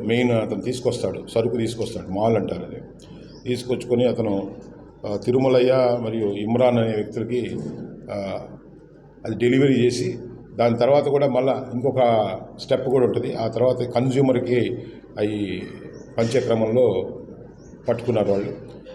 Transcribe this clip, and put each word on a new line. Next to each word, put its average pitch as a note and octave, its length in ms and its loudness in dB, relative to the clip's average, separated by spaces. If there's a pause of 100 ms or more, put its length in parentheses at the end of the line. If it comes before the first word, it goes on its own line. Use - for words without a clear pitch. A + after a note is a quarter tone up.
మెయిన్ A#2+ 240 2
అతను G#2+ 300 0
తీసుకొస్తాడు, F#2 760 -4
సరుకు A#2+ 220 0
తీసుకొస్తాడు, G#2+ 560 -4
మాల్ A2 240 2
అంటారు F2 280 -4
అది. - 160 -12 (640)
తీసుకొచ్చుకొని B2 580 -2
అతను, G#2+ 460 0 (560)
ఆ, G#2 100 -4
తిరుమలయ్య B2+ 840 4
మరియు A2 240 -2
ఇమ్రాన్ A#2 520 2
అనే A2+ 160 2
వ్యక్తులకి, A2 600 -4 (560)
ఆ, G2 280 -6 (840)
అది G#2+ 100 -2
డెలివరీ C3 380 4
చేసి B2 440 2 (360)
దాని A#2 220 4
తర్వాత C#3 320 4
కూడా C#3 200 2
మళ్ళా B2 460 0
ఇంకొక C3 260 0 (580)
స్టెప్ - 300 -2
కూడా B2+ 180 4
ఉంటుంది. A#2+ 280 0
ఆ A2+ 140 -2
తర్వాత B2 340 2
కన్స్యూమర్కి B2 960 2 (400)
అవి G#2 440 -2 (560)
పంచే A#2 220 2
క్రమంలో A2+ 680 2 (800)
పట్టుకున్నారు A2+ 420 0
వాళ్ళు. G2 200 0 (440)